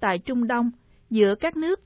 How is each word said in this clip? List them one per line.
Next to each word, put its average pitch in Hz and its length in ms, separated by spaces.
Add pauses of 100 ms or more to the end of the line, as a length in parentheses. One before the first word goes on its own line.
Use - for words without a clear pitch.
tại 185 180
Trung 240 280
Đông 240 240 (400)
giữa 208 240
các 330 220
nước 330 300